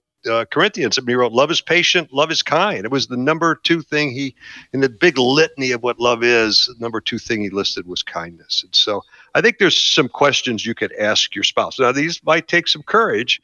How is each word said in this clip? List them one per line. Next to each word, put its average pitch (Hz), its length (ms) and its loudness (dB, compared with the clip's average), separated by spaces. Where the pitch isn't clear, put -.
uh, 113 180 0
Corinthians, 170 600 0
he 123 80 0
wrote, 123 180 2
"Love 139 180 4
is 160 100 -2
patient, 170 520 0
love 151 180 0
is 147 120 -2
kind." 160 420 0
It 113 60 -6
was 131 160 -2
the 127 100 -8
number 156 380 0
two 170 280 0
thing 147 280 -2
he, 135 240 -6
in 135 80 -2
the 135 80 4
big 123 280 2
litany 135 540 2
of 117 120 -4
what 120 180 -2
love 117 240 2
is, 113 420 4
the 123 160 -6
number 113 180 -4
two - 180 -6
thing 113 220 -4
he 101 100 -4
listed 95 360 -4
was 90 160 -8
kindness. 85 600 -8
And - 100 -8
so 101 300 0
I - 60 2
think 226 180 2
there's 175 200 4
some 143 300 2
questions 127 580 0
you 113 80 -4
could - 200 -6
ask 107 400 0
your 98 100 -8
spouse. - 340 -2
Now, 127 140 2
these 156 320 -4
might 156 240 0
take 170 180 0
some 151 160 -2
courage, 185 600 0